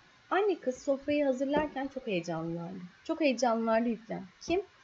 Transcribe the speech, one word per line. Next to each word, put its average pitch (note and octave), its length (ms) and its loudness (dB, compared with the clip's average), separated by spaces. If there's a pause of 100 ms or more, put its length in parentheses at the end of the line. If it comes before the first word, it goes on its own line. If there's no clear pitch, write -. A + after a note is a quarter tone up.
(320)
Anne F#4 280 2
kız B3+ 240 -4
sofrayı C#4+ 420 2
hazırlarken C#4 600 0
çok - 200 -10
heyecanlılardı. E3+ 720 -4 (240)
Çok D#4+ 180 -4
heyecanlılardı A3+ 680 2
yüklem. F#3+ 380 -6 (140)
Kim? F4 200 0 (220)